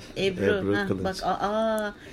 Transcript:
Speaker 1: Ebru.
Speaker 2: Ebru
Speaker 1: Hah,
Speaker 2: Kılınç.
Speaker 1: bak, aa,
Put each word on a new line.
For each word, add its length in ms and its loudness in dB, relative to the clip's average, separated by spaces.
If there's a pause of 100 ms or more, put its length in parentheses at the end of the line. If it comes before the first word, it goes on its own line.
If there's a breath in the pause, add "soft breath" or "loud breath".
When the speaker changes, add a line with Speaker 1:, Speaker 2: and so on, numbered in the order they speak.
(160)
Speaker 1:
Ebru. 280 0 (120)
Speaker 2:
Ebru 200 2
Speaker 1:
Hah, 120 0
Speaker 2:
Kılınç. 160 0
Speaker 1:
bak, 180 -2
aa, 720 0 (180 loud breath)